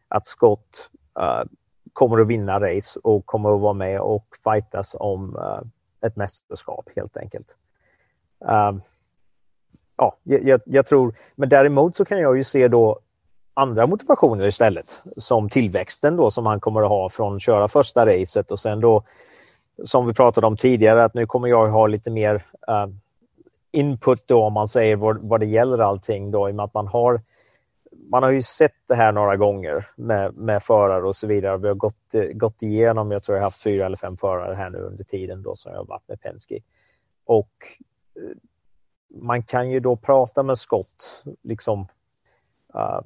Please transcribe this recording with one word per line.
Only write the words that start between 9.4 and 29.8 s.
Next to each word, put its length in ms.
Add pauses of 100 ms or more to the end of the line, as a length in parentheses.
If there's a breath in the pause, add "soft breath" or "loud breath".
ja, 260
jag, 200
jag, 220
jag 200
tror, 300 (200 soft breath)
men 140
däremot 460
så 100
kan 140
jag 180
ju 60
se 240
då 320 (540)
andra 340
motivationer 580
istället, 580 (140)
som 320
tillväxten 680
då 160
som 140
han 140
kommer 220
att 80
ha 200
från 260
att 60
köra 260
första 380
racet 460
och 80
sen 200
då, 240 (800 soft breath)
som 240
vi 60
pratade 340
om 100
tidigare, 460
att 100
nu 120
kommer 220
jag 200
ha 200
lite 220
mer, 260 (320)
eh, 200 (840)
input 560
då, 160
om 100
man 140
säger 280
vad, 280
vad 160
det 60
gäller 320
allting 540
då, 180
i 20
och 40
med 80
att 100
man 140
har, 340 (880)
man 140
har 80
ju 100
sett 340 (120)
det 80
här 160
några 260
gånger 580